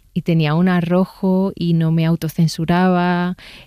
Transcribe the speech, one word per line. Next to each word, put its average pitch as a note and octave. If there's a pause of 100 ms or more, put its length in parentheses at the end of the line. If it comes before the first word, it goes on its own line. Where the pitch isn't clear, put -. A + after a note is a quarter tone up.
(140)
y F3
tenía D#3+
un F3+
arrojo F#3
y E3+
no E3
me E3
autocensuraba F3 (320)